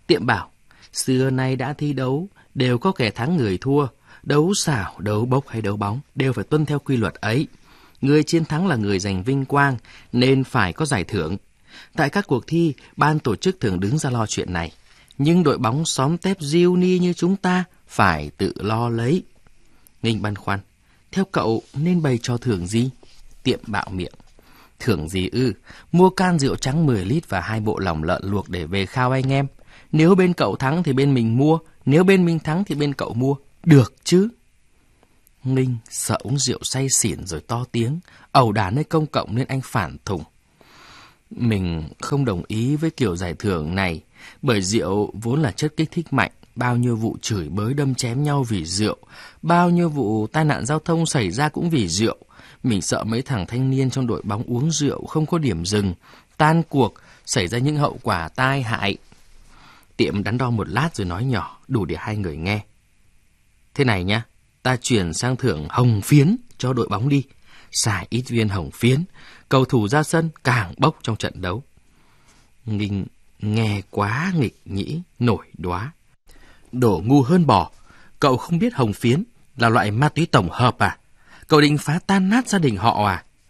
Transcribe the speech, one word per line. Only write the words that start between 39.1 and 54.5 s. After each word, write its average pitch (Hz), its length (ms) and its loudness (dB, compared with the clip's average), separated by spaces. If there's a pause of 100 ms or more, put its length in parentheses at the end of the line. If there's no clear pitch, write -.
nên 127 120 -2
anh 135 160 -4
phản 73 420 -4
thùng. 87 180 -6 (1080)
Mình 92 580 -2 (120)
không 143 240 -2
đồng 92 220 -2
ý 117 280 -2
với 160 140 -2
kiểu 104 260 -2
giải 87 240 -6
thưởng 87 360 -2
này, 90 260 -2 (400)
bởi 117 200 2
rượu 98 520 0
vốn 117 280 -2
là 120 100 0
chất - 260 -4
kích 156 140 -2
thích 165 220 -6
mạnh. 117 180 0 (240)
Bao 123 220 0
nhiêu 120 180 0
vụ 110 260 -4
chửi 87 280 -4
bới 104 240 -4
đâm 139 220 0
chém 123 280 -4
nhau 143 200 0
vì 101 220 -2
rượu, 98 320 -2 (440)
bao 175 280 4
nhiêu 175 200 2
vụ 110 380 0
tai 156 180 0
nạn 143 200 0
giao 151 140 0
thông 165 260 0
xảy 110 260 0
ra 143 180 -2
cũng 147 200 -4
vì 123 180 2
rượu. 98 300 0 (460)
Mình 107 180 0
sợ - 220 -4
mấy 113 180 -4
thằng 107 260 -4
thanh 131 220 -2
niên 131 200 0
trong 127 180 -2
đội 107 160 -2
bóng 104 200 -4
uống 127 280 -2